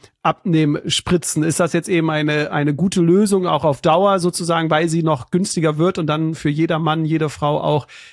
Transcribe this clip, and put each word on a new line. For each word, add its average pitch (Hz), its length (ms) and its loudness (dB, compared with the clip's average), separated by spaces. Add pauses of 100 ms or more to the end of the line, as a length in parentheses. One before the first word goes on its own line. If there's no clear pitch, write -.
(240)
Abnehmspritzen? 160 1200 -2
Ist 160 160 -2
das 175 120 0
jetzt 170 160 -2
eben 165 220 0
eine, 151 400 -2
eine 147 240 0
gute 180 260 0
Lösung 190 460 4
auch 160 180 0
auf 143 160 0
Dauer 190 380 4
sozusagen, 165 520 -2
weil 160 180 2
sie 165 140 0
noch 156 280 -2
günstiger 160 480 0
wird 180 200 0
und 165 100 -2
dann 160 260 -2
für - 140 -4
jeder 160 320 0
Mann, 160 240 0
jede 156 240 0
Frau 147 320 -2
auch 151 260 0 (260)